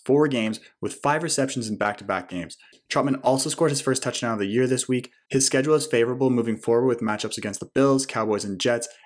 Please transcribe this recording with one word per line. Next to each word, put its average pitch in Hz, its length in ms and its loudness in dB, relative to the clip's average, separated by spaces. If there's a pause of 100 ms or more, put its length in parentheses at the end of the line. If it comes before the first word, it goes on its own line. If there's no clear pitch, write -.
four 139 220 4
games 110 320 -2 (220)
with 107 140 -6
five 147 280 0
receptions 135 460 -2
in 107 80 -6
back-to-back 101 520 -4
games. 85 280 -8 (340)
Trautman 135 320 0
also 135 260 2
scored 151 220 0
his 139 120 -2
first 131 200 0
touchdown 120 300 -4
of 107 80 -2
the 101 60 0
year 117 200 2
this 127 220 0
week. 127 240 -2 (160)
His 131 180 2
schedule 143 280 2
is 143 120 2
favorable 127 440 2
moving 113 260 0
forward 120 320 2
with 117 120 0
matchups 107 380 -4
against 104 220 -8
the - 120 -12
Bills, 135 340 4
Cowboys, 107 380 -2
and 98 140 -6
Jets, 120 300 0 (180)